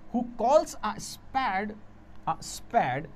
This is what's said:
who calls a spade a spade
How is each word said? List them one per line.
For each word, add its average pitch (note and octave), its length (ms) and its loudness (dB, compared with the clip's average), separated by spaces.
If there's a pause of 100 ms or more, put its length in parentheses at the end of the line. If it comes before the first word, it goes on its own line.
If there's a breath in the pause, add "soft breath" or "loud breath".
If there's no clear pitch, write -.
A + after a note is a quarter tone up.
(160)
who B3 80 2 (180)
calls C#4+ 400 6
a G#3+ 160 -2
spade G#3+ 720 -2 (560)
a E3 100 0
spade D#3 760 0